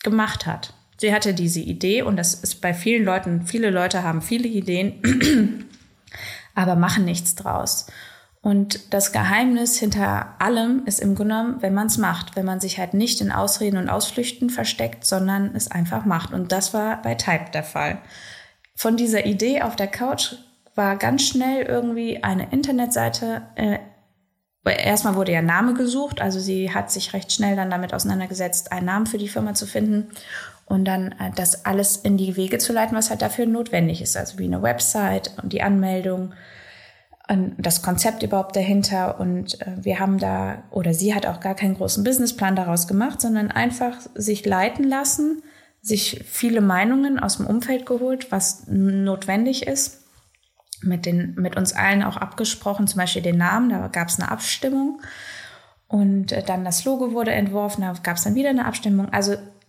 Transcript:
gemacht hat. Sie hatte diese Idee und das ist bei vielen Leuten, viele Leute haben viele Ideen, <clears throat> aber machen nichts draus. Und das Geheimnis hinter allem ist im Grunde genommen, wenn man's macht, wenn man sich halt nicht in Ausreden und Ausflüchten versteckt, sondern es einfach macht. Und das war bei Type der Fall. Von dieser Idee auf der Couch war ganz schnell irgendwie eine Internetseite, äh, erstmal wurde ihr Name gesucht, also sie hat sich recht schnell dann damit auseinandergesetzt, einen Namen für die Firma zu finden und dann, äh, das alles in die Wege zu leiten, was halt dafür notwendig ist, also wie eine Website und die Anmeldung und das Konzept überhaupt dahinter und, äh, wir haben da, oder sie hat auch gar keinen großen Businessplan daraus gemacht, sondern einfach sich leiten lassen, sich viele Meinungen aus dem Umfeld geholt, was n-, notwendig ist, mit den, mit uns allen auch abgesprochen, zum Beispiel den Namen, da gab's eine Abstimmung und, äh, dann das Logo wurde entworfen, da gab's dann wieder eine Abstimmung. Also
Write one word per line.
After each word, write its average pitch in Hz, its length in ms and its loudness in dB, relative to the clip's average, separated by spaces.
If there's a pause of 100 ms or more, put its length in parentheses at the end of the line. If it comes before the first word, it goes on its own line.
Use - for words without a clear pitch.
gemacht 220 420 0
hat. - 260 -6 (260)
Sie 208 140 2
hatte 208 220 2
diese 170 240 0
Idee 185 440 0
und 220 140 0
das 175 180 0
ist - 260 -6
bei 180 120 0
vielen 214 320 2
Leuten, 185 380 0
viele 226 280 0
Leute 185 340 0
haben 160 180 0
viele 240 240 -2
Ideen, 220 1200 2 (460)
<clears throat> - 400 -16
aber 180 220 2
machen 180 280 4
nichts 175 300 -2
draus. - 520 -4 (540)
Und 202 520 0
das 196 180 0
Geheimnis 240 680 2
hinter 202 600 0
allem 233 460 2
ist - 160 -2
im 196 140 4
Grunde 208 200 0
genommen, 233 280 -2
wenn 190 120 2
man's 220 240 2
macht, 175 380 -2
wenn 190 80 0
man 185 160 -2
sich 190 180 -4
halt 180 160 -2
nicht 233 280 2
in 196 100 0
Ausreden 196 460 0
und 180 100 -2
Ausflüchten 240 600 -2
versteckt, - 540 -4
sondern 196 520 0
es - 140 -4
einfach 180 340 0
macht. 175 280 0
Und 180 200 -2
das 190 220 0
war 220 280 -2
bei 117 120 -2
Type 165 380 0
der 156 120 -4
Fall. 151 340 -4 (800)
Von 226 200 2
dieser 226 280 2
Idee 220 380 2
auf 226 140 -2
der 196 100 -2
Couch 247 480 -4 (400)
war 196 220 2
ganz 240 260 2
schnell 262 420 2
irgendwie 233 580 -2
eine 190 300 -2
Internetseite, 240 880 0 (120)
äh, - 240 0 (920)
erstmal 208 420 2
wurde 185 180 0
ihr 165 100 2
Name 190 320 4
gesucht, 254 460 -2
also 190 200 0
sie 190 320 -2
hat 202 180 -2
sich - 220 -4
recht 196 200 -4
schnell 202 240 2
dann 185 140 -2
damit 180 220 -2
auseinandergesetzt, 185 800 -2
einen 180 140 -2
Namen 202 200 0
für 220 120 -4
die 208 100 -4
Firma 208 260 -4
zu 202 120 -4
finden 214 420 0 (580)
und 190 200 2
dann, 190 260 -2
äh, 185 220 -6
das - 300 -2
alles 196 320 2
in 202 200 4
die 190 200 0
Wege 190 220 0
zu 240 140 -2
leiten, 226 240 2
was 220 140 0
halt 214 120 -2
dafür 233 240 0
notwendig 180 540 0
ist, - 160 -2
also - 220 -6
wie 131 60 -4
eine 175 180 -2
Website 190 720 0 (100)
und 196 100 -6
die 196 100 -2
Anmeldung 185 720 0 (960)
und 190 300 2
das 175 240 0
Konzept 220 400 0
überhaupt 202 340 0
dahinter 196 640 2
und, 180 400 -2
äh, 185 200 -8
wir 190 180 -2
haben 196 200 2
da, 190 520 -2
oder 170 240 0
sie 196 200 2
hat 202 120 0
auch 175 140 -4
gar 196 140 -4
keinen 196 200 0
großen 190 300 -2
Businessplan 233 520 2
daraus 175 320 0
gemacht, 226 320 0
sondern 214 300 2
einfach 240 460 0 (180)
sich 208 300 -2
leiten 202 400 2
lassen, 285 580 2 (380)
sich - 460 -2
viele 226 360 2
Meinungen 247 560 4
aus - 180 0
dem - 100 -2
Umfeld 254 380 0
geholt, 254 480 -2
was - 360 -2
n-, 196 360 2
notwendig 202 600 0
ist, - 380 -4 (800)
mit 180 200 0
den, 175 300 0
mit 180 200 -2
uns 190 160 0
allen 202 300 4
auch 202 140 -2
abgesprochen, 202 720 -2
zum 196 120 -2
Beispiel 180 240 0
den 175 160 2
Namen, 208 320 4
da 190 180 -2
gab's 170 320 -2
eine - 100 -2
Abstimmung 269 720 -2 (840)
und, 196 460 2
äh, 196 100 -4
dann 185 220 -2
das 175 200 -2
Logo 254 280 0
wurde 226 200 0
entworfen, 202 500 0
da 180 200 -2
gab's 175 220 -2
dann 208 100 2
wieder 277 160 2
eine 247 160 2
Abstimmung. 202 460 2
Also 202 240 2 (320)